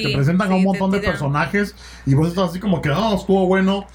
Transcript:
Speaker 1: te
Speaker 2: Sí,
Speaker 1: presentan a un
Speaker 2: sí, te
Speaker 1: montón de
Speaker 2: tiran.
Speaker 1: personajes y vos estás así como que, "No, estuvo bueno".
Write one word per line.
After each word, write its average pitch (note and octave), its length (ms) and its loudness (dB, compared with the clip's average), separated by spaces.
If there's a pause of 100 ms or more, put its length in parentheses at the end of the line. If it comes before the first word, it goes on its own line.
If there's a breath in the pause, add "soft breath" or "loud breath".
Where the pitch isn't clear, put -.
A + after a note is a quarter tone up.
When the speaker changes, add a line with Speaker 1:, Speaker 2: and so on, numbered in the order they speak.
Speaker 1:
te A3 60 -2
Speaker 2:
Sí, G#3 80 -2
Speaker 1:
presentan F3+ 340 0
a F#3 60 2
un F#3+ 60 2
Speaker 2:
sí, - 20 4
te G3 60 2
Speaker 1:
montón F#3+ 200 0
de G3+ 80 0
Speaker 2:
tiran. G3 140 -2
Speaker 1:
personajes D3 640 -2 (300 loud breath)
y C3+ 80 4
vos D#3 120 2
estás F3 240 0
así F3+ 80 -10
como F3+ 240 0
que, D3 60 -2
"No, G3 260 0
estuvo F#3+ 320 2
bueno". F#3+ 480 2